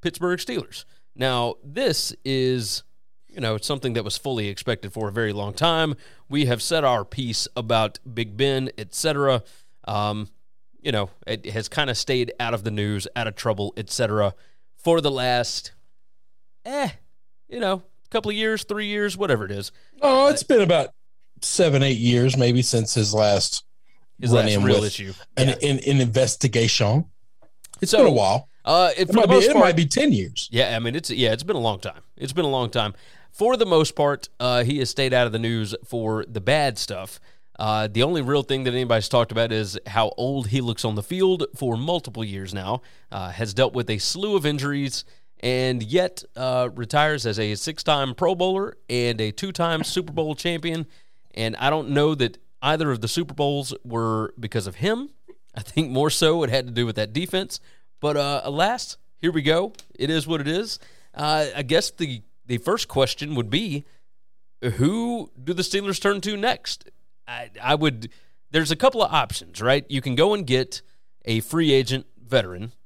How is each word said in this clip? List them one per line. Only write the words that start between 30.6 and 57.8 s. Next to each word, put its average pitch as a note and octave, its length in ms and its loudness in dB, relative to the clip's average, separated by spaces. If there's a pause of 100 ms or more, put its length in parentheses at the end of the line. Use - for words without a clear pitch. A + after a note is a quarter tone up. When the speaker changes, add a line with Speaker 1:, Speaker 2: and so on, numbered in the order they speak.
Speaker 1:
I - 20 -2
mean, A#2 160 -4
it's, D#3+ 160 -6
yeah, A2+ 220 2
it's A2+ 100 -2
been E3 140 -4
a B2+ 40 -2
long A2 200 -2
time. - 220 -12 (140)
It's C3+ 160 -10
been E3 120 -2
a D3 40 0
long B2+ 220 -2
time. G#2+ 240 -2 (380)
For A#3+ 240 2
the A3+ 100 2
most D#3+ 300 2
part, C#3+ 320 0 (100)
uh, B2 240 2
he C#3 160 0
has B2+ 120 -2
stayed C3 220 0
out B2 140 4
of A2 60 -4
the A2+ 80 -2
news A2+ 340 -2 (100)
for A2 440 -4
the A2 120 -8
bad C3+ 380 0
stuff. F#2+ 400 -10 (400)
Uh, G#2+ 320 0
the A2+ 140 4
only D#3+ 180 0
real C#3 200 0
thing C3+ 220 -2
that B2 100 0
anybody's A#2 340 0
talked A#2+ 240 2
about A2+ 180 0
is G#2+ 260 -2 (100)
how G#2+ 300 0
old C3 320 -2
he C3+ 120 0
looks A#2 240 -4
on G#2+ 100 0
the G#2 80 -4
field F#3 440 0 (100)
for A#2+ 200 -2
multiple B2+ 460 -4
years G2 320 -8
now, G2+ 280 -4 (280)
uh, F#2 200 -8
has G2+ 240 -6
dealt B2+ 180 2
with A#2+ 180 -2
a G#2+ 80 -2
slew G3+ 380 -2
of D3+ 100 0
injuries, C#3+ 580 -4 (360)
and B2+ 420 0
yet, F3+ 400 -2 (140)
uh, B2+ 400 -2
retires D3 500 0
as G#2+ 140 -2
a G#2 160 -2
six-time C#3+ 580 -2
Pro F3+ 220 0
Bowler F#3+ 400 -2 (120)
and A#2+ 320 -2
a G#2+ 120 -2
two-time E3+ 500 -2
Super D#3+ 300 -4
Bowl D#3 240 -4
champion. E3 500 -4 (480)
And A2+ 220 -4
I C#3 140 2
don't D3+ 180 -2
know D3 260 2
that B2 240 -2 (260)
either D3+ 280 0
of A#2 80 -4
the A2 80 -4
Super D3+ 260 -4
Bowls C#3+ 480 -2
were A2+ 560 -4
because G#2+ 300 -6
of F2 80 -12
him. A3 340 -4 (420)
I - 100 -12
think D#3 280 -2
more D3 200 2
so D#3+ 340 2
it B2 60 -2
had B2+ 180 0
to A#2+ 40 -12
do A#2+ 140 0
with A2 80 -4
that G#2+ 180 -4
defense. F3 460 -4 (400)